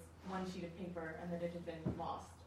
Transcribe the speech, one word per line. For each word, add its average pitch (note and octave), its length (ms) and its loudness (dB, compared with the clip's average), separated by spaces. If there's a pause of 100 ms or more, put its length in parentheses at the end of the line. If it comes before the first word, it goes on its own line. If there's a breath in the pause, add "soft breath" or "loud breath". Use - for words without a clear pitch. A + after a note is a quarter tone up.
(300)
one F#3 160 2
sheet F3 180 0
of E3+ 140 -2
paper E3+ 420 0
and F3 140 0
that E3+ 80 2
it F3 100 6
had E3+ 140 -2
been E3 160 -2 (160)
lost, E3 320 0 (180)